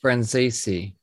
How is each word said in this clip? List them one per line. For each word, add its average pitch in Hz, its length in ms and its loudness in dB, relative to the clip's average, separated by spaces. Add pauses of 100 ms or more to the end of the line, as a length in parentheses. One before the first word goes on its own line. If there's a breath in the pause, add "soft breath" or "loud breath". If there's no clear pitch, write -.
Franzese. 117 1000 0